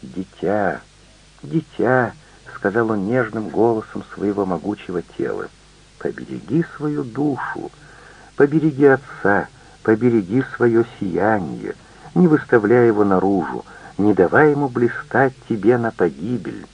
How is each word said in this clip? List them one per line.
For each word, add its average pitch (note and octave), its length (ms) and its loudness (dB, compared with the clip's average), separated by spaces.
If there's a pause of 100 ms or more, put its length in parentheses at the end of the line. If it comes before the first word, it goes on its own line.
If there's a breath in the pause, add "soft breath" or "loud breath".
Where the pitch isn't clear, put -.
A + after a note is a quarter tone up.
"Дитя, F#2 800 -4 (640)
дитя", — B2+ 680 -2 (460 soft breath)
сказал A2 340 0
он G2+ 140 -2
нежным A2 420 -4
голосом G#2+ 560 -2 (100)
своего G2 320 -2
могучего F#2 560 -6 (160)
тела, — - 300 -6 (500)
"побереги C2 680 -6 (100)
свою D3 280 -6
душу, C3+ 680 -6 (640 loud breath)
побереги C#3+ 500 2
отца, G2+ 640 2 (360 soft breath)
побереги A2+ 600 2 (120)
свое A#2 280 2 (160)
сияние, F#2 760 -4 (400 loud breath)
не F3 120 6
выставляй A#2+ 600 4
его G#2 180 2
наружу, F#2 580 0 (340 loud breath)
не G#2 160 2
давай A2 380 4
ему C#3+ 160 0
блистать A#2+ 680 -2 (140)
тебе A#2 300 2
на A#2 140 -2
погибель". G2 840 -6